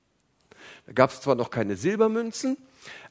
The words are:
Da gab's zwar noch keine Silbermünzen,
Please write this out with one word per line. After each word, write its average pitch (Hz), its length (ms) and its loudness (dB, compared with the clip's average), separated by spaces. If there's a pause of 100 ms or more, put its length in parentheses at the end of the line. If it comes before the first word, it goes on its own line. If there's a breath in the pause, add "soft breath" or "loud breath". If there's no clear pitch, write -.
(840 loud breath)
Da - 60 -20
gab's 127 300 4
zwar 139 140 2
noch 117 140 -4
keine 101 280 -2
Silbermünzen, 220 800 -2 (540 loud breath)